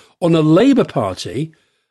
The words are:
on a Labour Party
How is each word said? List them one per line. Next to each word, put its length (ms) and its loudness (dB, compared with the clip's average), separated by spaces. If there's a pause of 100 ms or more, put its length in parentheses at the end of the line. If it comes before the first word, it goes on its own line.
(220)
on 120 0
a 80 2
Labour 440 4
Party 680 -8 (380)